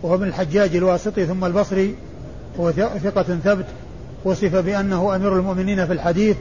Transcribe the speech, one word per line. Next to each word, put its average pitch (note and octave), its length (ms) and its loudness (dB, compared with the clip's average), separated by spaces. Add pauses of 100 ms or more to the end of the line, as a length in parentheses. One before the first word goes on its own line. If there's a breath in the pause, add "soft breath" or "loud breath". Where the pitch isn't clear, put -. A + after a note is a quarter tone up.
وهو F3 120 2
ابن G3 120 0
الحجاج F3+ 480 2
الواسطي F3+ 500 2
ثم F#3 200 -2
البصري، F#3+ 500 0 (640)
وهو E3+ 140 2
ث-، G3+ 320 0
ثقة F#3+ 200 0
ثبت، F3+ 420 0 (580)
وصف F#3+ 320 0
بأنه F#3+ 600 2
أمير F#3+ 240 2
المؤمنين F#3 460 0
في F3 80 0
الحديث F3 480 2